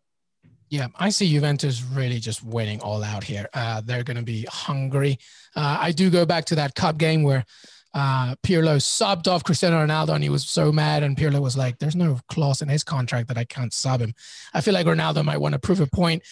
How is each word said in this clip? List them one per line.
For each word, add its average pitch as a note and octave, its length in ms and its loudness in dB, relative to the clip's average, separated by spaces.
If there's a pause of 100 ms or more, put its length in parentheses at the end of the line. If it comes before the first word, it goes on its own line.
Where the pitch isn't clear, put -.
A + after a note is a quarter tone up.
(680)
Yeah, C#3 280 -4
I F3+ 120 0
see G3+ 220 0
Juventus C#3+ 520 0
really B2+ 380 -2
just A2 240 -8
winning A2 380 -4
all G#2 200 -4
out G#2 220 -6
here. G2+ 300 -8
Uh, A2+ 260 -4
they're B2 240 -4
gonna A#2+ 180 -6
be A2+ 280 -6
hungry. C#3 680 -2 (380)
Uh, D3 240 0
I D#3+ 120 0
do F3+ 180 4
go F3 160 6
back E3 200 2
to E3+ 100 0
that D3 180 -2
cup D#3+ 240 0
game D#3+ 240 4
where, C3+ 240 2 (460)
uh, C3 440 0
Pirlo D#3+ 400 2
subbed F#3 500 0
off F3+ 160 2
Cristiano E3 420 2
Ronaldo D#3 260 0
and D3+ 120 0
he D3 80 0
was C#3+ 180 -2
so D3+ 220 2
mad, D3+ 320 2
and C#3 140 0
Pirlo C#3+ 240 2
was C3 160 -2
like, B2+ 220 -2
"There's D3+ 180 -2
no D#3+ 320 2
clause C#3+ 340 0
in D3+ 60 -6
his D3 160 0
contract B2 420 -4
that A#2+ 100 -6
I A#2 60 -2
can't A#2+ 300 -6
sub B2+ 280 -2
him." A2+ 140 -4 (400)
I - 60 0
feel G3+ 140 2
like F3 120 2
Ronaldo D#3+ 380 2
might D3 140 0
wanna D3 200 0
prove F#3 220 2
a D3 80 2
point E3 440 2